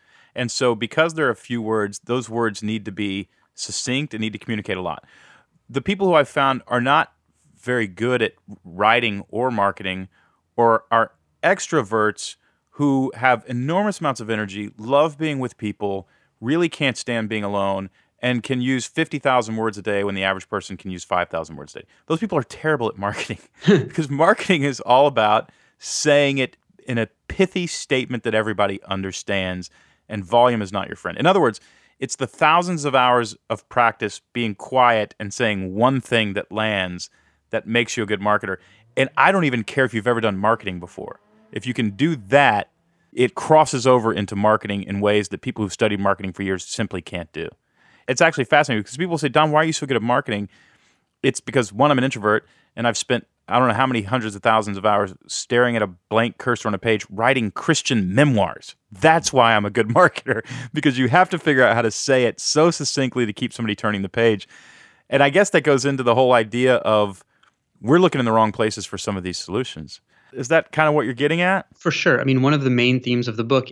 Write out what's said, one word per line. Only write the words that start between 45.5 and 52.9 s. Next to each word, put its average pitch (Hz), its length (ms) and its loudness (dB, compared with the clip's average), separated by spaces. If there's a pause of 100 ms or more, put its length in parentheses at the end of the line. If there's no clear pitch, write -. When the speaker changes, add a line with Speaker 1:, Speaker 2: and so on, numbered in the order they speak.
Speaker 1:
who've 95 100 -4
studied 101 280 0
marketing 98 320 0
for 101 100 -8
years 95 220 -4
simply 98 380 -6
can't 87 300 -10
do, 80 180 -10 (580)
it's 131 120 0
actually 160 240 2
fascinating 143 380 2
because - 140 -12
people 170 220 -2
say, 143 100 -2
"Don, 156 220 2
why 151 120 4
are - 20 2
you 160 80 -2
so 151 140 -6
good 131 100 0
at 104 60 -2
marketing?" 117 460 -2 (760)
It's 135 160 0
because, 117 320 -2
one, 135 180 2
I'm 135 60 2
an 123 80 2
introvert, 107 420 0 (300)
and 120 100 -2
I've 110 120 0